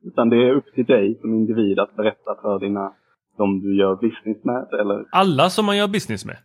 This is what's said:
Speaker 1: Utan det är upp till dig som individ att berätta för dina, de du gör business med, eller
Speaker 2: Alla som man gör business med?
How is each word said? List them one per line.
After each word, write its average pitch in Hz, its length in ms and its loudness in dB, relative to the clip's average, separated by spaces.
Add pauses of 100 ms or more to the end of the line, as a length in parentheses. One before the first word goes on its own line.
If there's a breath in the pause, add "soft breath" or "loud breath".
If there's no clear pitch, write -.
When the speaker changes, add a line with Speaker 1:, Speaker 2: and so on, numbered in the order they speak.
Speaker 1:
Utan 120 260 0
det 117 60 4
är 123 160 4
upp 139 220 -2
till 123 100 0
dig 113 360 2
som 113 140 -4
individ 110 440 0
att - 180 -4
berätta 107 460 -4
för 101 160 -2
dina, 101 340 -4 (460)
de 98 220 0
du 98 160 -2
gör 98 200 4
business 110 480 -4
med, 123 220 -4 (140)
eller 104 320 -2
Speaker 2:
Alla 175 380 2
som 214 160 -2
man 202 100 0
gör 202 120 0
business 175 360 -6
med? - 200 -14